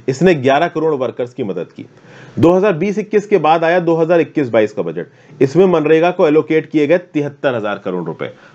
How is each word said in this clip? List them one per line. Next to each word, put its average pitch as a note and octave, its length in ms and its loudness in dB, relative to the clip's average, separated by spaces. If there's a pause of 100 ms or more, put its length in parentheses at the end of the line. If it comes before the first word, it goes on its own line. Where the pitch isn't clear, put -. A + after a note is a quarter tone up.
इसने E3+ 280 2
ग्यारह C#3 320 0
करोड़ D#3+ 260 -2
वर्कर्स B2 400 -6
की C3+ 100 -8
मदद F2 280 -8
की। - 140 -18 (540)
दो E3 120 4
हज़ार F#3+ 240 2
बीस F#3 220 -4
इक्कीस G#3 300 -2
के G3+ 120 2
बाद D#3 240 2
आया E3+ 180 2
दो E3 140 0
हज़ार E3 260 2
इक्कीस C#3+ 280 -2
बाईस A2 240 2
का G2 100 -6
बजट, E2 240 -8 (340)
इसमें D3+ 260 2
मनरेगा D#3+ 440 2
को F3 160 0
एलोकेट D#3 440 0
किए D3+ 160 0
गए E3 100 2
तिहत्तर C#3+ 580 -4
हजार G#2 220 -6
करोड़ F#2 280 -6
रुपए। D2 260 -8 (240)